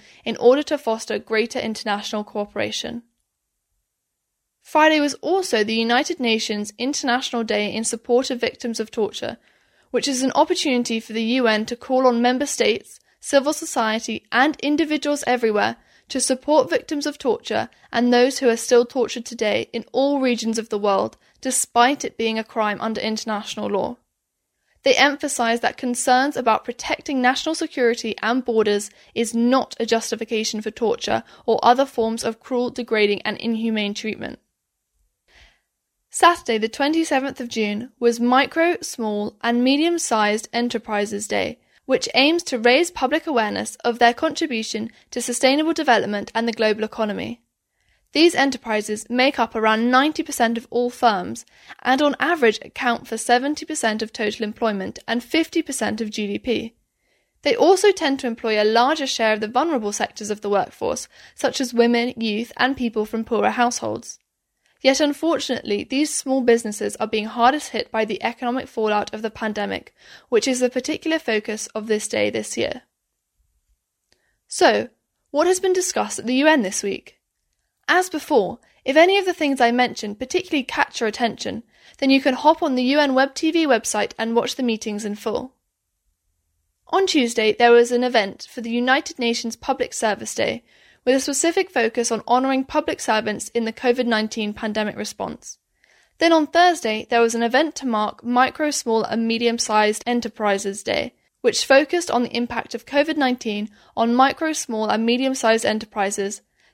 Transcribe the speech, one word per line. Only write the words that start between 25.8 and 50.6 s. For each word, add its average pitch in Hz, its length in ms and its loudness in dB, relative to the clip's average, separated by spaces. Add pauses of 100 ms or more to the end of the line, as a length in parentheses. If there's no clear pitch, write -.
about 233 280 2
protecting - 580 -4
national 262 320 0
security 240 680 -2
and 240 220 0
borders 208 460 0 (240)
is 233 200 -2
not 240 460 2
a 226 60 -2
justification 220 760 -4
for 214 100 -8
torture - 520 -2 (240)
or - 160 2
other 254 240 4
forms 226 360 -4
of 226 180 -6
cruel, 247 280 -2
degrading, 214 540 0
and - 160 -6
inhumane 220 560 -2
treatment. - 460 -10 (1700)
Saturday, 339 480 2
the 220 100 -4
twenty-seventh 285 720 -2
of 240 80 -10
June, 214 500 -4
was 233 220 2
Micro, 277 640 2
Small, 208 600 -6
and 240 220 0
Medium-Sized 262 880 0
Enterprises 220 760 -4
Day, 202 340 -4 (260)
which - 280 0
aims 302 280 4
to 254 160 -4
raise 254 320 4
public - 360 -2
awareness 220 580 -2
of 233 140 -2
their 240 160 6
contribution 233 760 -4 (200)
to 240 100 -8
sustainable 277 540 2
development 208 600 0
and 226 140 -2
the 233 40 -2
global 220 300 0
economy. 214 600 -6 (680)
These 320 240 6
enterprises 226 760 -2
make 254 300 2
up 226 160 -2
around 220 340 2
ninety 285 320 4
percent 233 340 0
of 226 140 -8